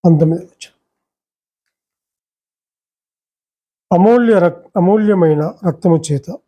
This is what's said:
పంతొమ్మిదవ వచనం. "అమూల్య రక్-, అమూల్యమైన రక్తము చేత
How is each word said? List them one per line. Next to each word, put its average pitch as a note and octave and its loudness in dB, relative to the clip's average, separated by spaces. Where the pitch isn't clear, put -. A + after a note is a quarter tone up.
పంతొమ్మిదవ E3 0
వచనం. - -20
"అమూల్య A3 2
రక్-, - -2
అమూల్యమైన F#3 0
రక్తము E3 -4
చేత C#3+ -8